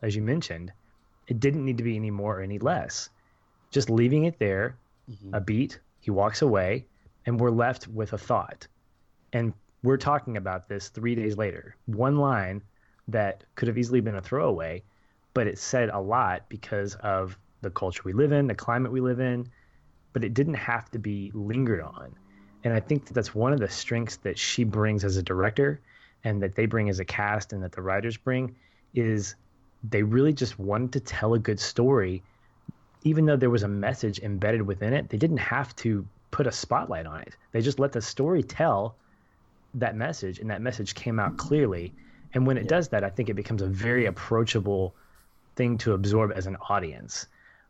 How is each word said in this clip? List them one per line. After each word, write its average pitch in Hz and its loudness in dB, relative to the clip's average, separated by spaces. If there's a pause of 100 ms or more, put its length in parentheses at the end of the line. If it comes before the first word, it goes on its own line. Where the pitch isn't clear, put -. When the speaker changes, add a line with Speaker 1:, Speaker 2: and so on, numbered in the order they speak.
Speaker 1:
as 104 0
you 107 -2
mentioned, 107 -4 (560)
it 120 -2
didn't 139 2
need 127 0
to 117 -2
be 117 0
any 107 -4
more 101 -2
or - -6
any 101 -6
less. 117 -4 (600)
Just 135 0
leaving 123 6
it 170 -2
there, 107 0 (340)
Speaker 2:
Mm-hmm. 98 -10
Speaker 1:
a 104 0
beat, 110 -2 (200)
he - -6
walks 101 2
away, 107 2 (420)
and 120 2
we're 120 4
left 117 0
with 110 -6
a 107 -6
thought. - -2 (640)
And 117 0 (300)
we're 131 6
talking 139 0
about 92 -6
this 101 -8
three 117 -2
days 107 -2
later. 101 -4 (100)
One 123 2
line 104 0 (460)
that 107 -2 (120)
could 120 0
have 113 0
easily 123 4
been 107 -2
a 95 -6
throwaway, 92 -2 (540)
but 120 2
it 104 -2
said 120 0
a 101 -2
lot 98 0
because 101 -6
of 95 -2 (240)
the 107 -4
culture 90 -6
we 92 -4
live 139 4
in, 143 4
the 110 0
climate 120 -2
we 127 0
live 123 0
in, 123 -2 (640)
but 117 0
it 113 -2
didn't 143 2
have 117 -4
to 120 -6
be 101 -6
lingered 107 0
on. 69 -14 (480)
And 117 2
I 110 4
think 143 0
that - -14
that's 117 0
one 120 4
of 147 2
the 101 0
strengths - -4
that - -6
she - 0
brings 107 2
as 95 2
a 95 0
director 92 2 (420)
and 104 0
that 95 -2
they 110 2
bring 110 2
as 95 0
a 92 -4
cast 104 -2
and 98 -6
that 90 -8
the 92 -10
writers 104 -2
bring, 127 -2 (400)
is 110 0 (520)
they 110 2
really 123 4
just 135 -2
wanted 107 -2
to 139 0
tell - 0
a 113 4
good 110 0
story. 107 2 (800)
Even 156 4
though 147 6
there 123 6
was 117 4
a 104 0
message 101 -2
embedded 104 0
within 101 0
it, 147 -2
they 113 -2
didn't 160 2
have 123 -2
to 101 -2 (240)
put 143 0
a 117 0
spotlight 117 -2
on 78 -10
it. - -18 (160)
They 113 2
just 131 0
let 139 2
the 117 -2
story 107 0
tell 113 0 (800)
that 113 -2
message, 110 -6
and 110 -6
that 101 -4
message 113 -4
came 113 -2
out 92 0
clearly. 98 0 (400)
And 127 4
when 135 4
it 107 -2
Speaker 2:
Yeah. - -4
Speaker 1:
does 165 4
that, 104 2
I 98 -2
think 107 -2
it 107 0
becomes 101 -2
a 95 0
very 113 2
approachable 101 0 (600)
thing 120 2
to 113 2
absorb 101 2
as 95 -6
an 95 -6 (120)
audience. 76 -4 (420)